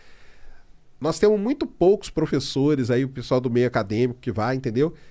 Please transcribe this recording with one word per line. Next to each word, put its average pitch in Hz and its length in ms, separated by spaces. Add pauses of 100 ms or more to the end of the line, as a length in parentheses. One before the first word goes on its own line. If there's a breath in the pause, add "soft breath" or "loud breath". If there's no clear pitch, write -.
(1000 soft breath)
Nós 156 180
temos 214 200
muito 254 280
poucos 196 440
professores 143 800
aí, 127 140
o 131 40
pessoal 127 320
do 127 100
meio 120 160
acadêmico 117 540
que 117 120
vai, 110 240
entendeu? 131 380 (160 soft breath)